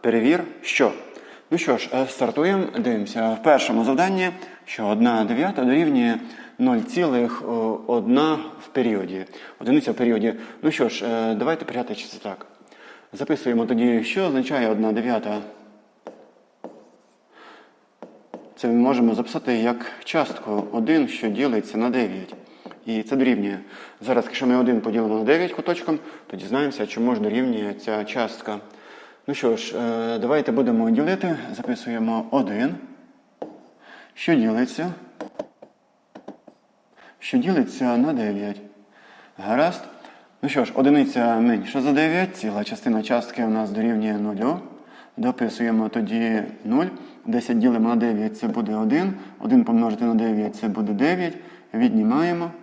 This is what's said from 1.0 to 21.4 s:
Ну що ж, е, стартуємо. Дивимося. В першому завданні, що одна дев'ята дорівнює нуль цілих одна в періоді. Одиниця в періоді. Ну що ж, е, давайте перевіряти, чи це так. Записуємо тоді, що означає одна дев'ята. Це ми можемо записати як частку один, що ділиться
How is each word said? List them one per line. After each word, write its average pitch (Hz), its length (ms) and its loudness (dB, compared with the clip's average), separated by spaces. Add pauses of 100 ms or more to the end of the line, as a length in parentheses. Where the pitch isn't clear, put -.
Ну 165 60 0
що 139 200 2
ж, - 160 -6
е, 131 140 0
стартуємо. 160 560 0 (160)
Дивимося. 113 540 -2
В 110 100 -8
першому 123 400 4
завданні, 180 460 2 (360)
що 107 220 -6
одна 110 380 4
дев'ята 135 400 0
дорівнює 127 500 4 (440)
нуль 123 180 4
цілих 120 680 0 (440)
одна 123 480 2
в - 320 -12
періоді. 95 580 -2 (340)
Одиниця 127 320 2
в 104 40 -2
періоді. 117 380 2 (280)
Ну 151 100 2
що 127 180 2
ж, - 160 -6
е, 113 300 0
давайте 143 300 -2
перевіряти, 123 300 -6
чи - 120 -12
це - 100 -16
так. - 280 -12 (680)
Записуємо 120 520 0
тоді, 117 380 4
що 190 220 -2
означає 131 440 0
одна 110 220 2
дев'ята. 110 460 -2 (3250)
Це - 120 -4
ми 117 60 2
можемо 120 420 4
записати 120 420 -2
як 120 340 0 (120)
частку 113 680 -2
один, 127 360 2
що - 200 -6
ділиться 110 500 0